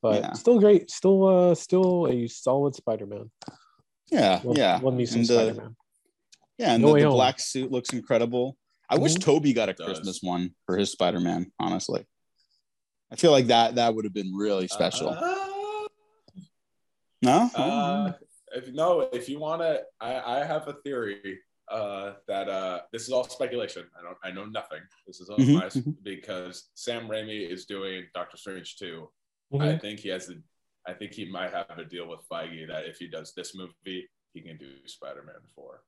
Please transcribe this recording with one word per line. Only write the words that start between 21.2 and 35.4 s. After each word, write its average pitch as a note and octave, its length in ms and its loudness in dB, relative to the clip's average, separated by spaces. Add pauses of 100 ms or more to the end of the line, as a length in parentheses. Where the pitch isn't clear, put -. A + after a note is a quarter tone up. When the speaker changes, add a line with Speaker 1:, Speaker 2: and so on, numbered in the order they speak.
Speaker 3:
uh, G2+ 440 -8 (140)
that, G2 220 -4
uh, F#2+ 320 -6 (100)
this A2+ 120 -10
is B2 80 -12
all B2+ 140 0
speculation. A#2 600 -8 (120)
I F2 40 -20
don't, F2 220 -16
I F#2 80 -10
know F#2+ 140 -12
nothing. G#2+ 340 -12 (260)
This F#2 140 -20
is F#2 100 -20
all G#2 80 -4
Speaker 2:
Mm-hmm, C3+ 160 6
Speaker 3:
my, D3 120 4
Speaker 2:
mm-hmm. A2+ 260 -4 (100)
Speaker 3:
because F#2+ 760 -12
Sam A#2 320 -10
Raimi G#2+ 420 -8
is F#2 160 -12
doing F#2+ 400 -10 (100)
Doctor F2+ 220 -12
Strange F#2+ 400 -14
two. E2 320 -14 (440)
Speaker 1:
Mm-hmm. C#3+ 100 0
Speaker 3:
I D#3 140 0
think G#2 220 -10
he F#2+ 100 -10
has F#2 200 -8
a, F2 60 -16 (520)
I F2+ 60 -12
think G2+ 200 -16
he G#2+ 160 -12
might F#2 220 -8
have E2+ 260 -10
a E2+ 80 -14
deal E2+ 220 -14
with E2 140 -18 (100)
Feige E2 360 -12
that D#2 180 -10
if D#2+ 120 -16
he F2 100 -16
does D#2+ 280 -14
this F2 200 -14
movie, F#2 540 -14 (240)
he E2 80 -20
can D#2+ 160 -20
do C#2 120 -20 (180)
Spider-Man C#2 480 -18 (200)